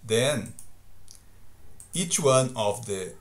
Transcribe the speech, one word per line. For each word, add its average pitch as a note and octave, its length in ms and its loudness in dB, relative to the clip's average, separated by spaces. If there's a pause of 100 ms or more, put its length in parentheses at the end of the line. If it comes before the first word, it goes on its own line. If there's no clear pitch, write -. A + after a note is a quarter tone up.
Then A2+ 480 2 (1400)
each F3 240 0
one C3 360 6
of G#2 300 0
the F#2+ 360 -6